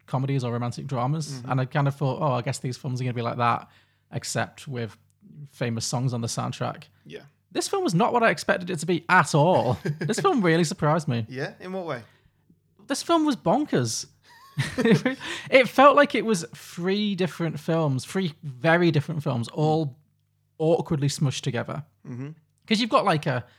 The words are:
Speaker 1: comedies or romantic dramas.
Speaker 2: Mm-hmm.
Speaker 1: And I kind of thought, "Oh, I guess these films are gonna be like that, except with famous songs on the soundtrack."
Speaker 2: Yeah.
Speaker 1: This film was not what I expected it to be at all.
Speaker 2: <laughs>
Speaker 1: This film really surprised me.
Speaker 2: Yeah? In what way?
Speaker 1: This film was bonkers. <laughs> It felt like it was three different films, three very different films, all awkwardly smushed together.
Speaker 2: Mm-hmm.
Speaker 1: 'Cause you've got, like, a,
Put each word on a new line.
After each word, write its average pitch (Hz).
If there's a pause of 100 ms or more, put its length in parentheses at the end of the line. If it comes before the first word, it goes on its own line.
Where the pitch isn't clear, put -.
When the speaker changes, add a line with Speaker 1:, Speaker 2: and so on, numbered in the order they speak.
Speaker 1:
comedies 135
or 117
romantic 120
dramas. 147
Speaker 2:
Mm-hmm. 127
Speaker 1:
And 131
I -
kind 143
of 135
thought, 135
"Oh, 143
I 120
guess 123
these 127
films 120
are 127
gonna 123
be 120
like 120
that, 117 (440)
except -
with 117 (560)
famous 117
songs 127
on 117
the 117
soundtrack." 120 (220)
Speaker 2:
Yeah. 139 (300)
Speaker 1:
This 339
film 392
was 214
not 220
what 233
I 226
expected 175
it 160
to 165
be 175
at 175
all. 143 (120)
Speaker 2:
<laughs> 147
Speaker 1:
This 214
film 302
really 170
surprised 151
me. 117
Speaker 2:
Yeah? 147
In 185
what 190
way? 123 (840)
Speaker 1:
This -
film 330
was 285
bonkers. 170 (540)
<laughs> - (720)
It 247
felt 277
like 285
it 208
was 202 (100)
three 196
different 165
films, 156
three 190
very 165
different 147
films, 120
all 156 (600)
awkwardly 156
smushed -
together. 120 (220)
Speaker 2:
Mm-hmm. 131 (360)
Speaker 1:
'Cause 214
you've 226
got, 254
like, 165
a, 123 (140)